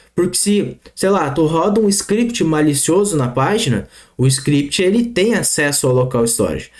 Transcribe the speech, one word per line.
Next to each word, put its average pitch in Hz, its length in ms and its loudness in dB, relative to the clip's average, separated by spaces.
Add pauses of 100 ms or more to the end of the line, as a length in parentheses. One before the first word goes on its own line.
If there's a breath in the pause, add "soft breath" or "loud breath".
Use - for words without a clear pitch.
(160 loud breath)
Porque 180 220 0
se, 202 400 0 (160)
sei 190 160 -2
lá, 170 200 0
tu 156 160 0
roda 170 340 2
um 214 80 2
script 214 560 -2
malicioso 156 720 0
na 123 140 0
página, 135 580 -2 (300 loud breath)
o 127 100 2
script 143 540 0
ele 214 240 2
tem 214 300 0
acesso 147 520 -2
ao 127 60 2
local 127 340 0
storage. 85 520 -4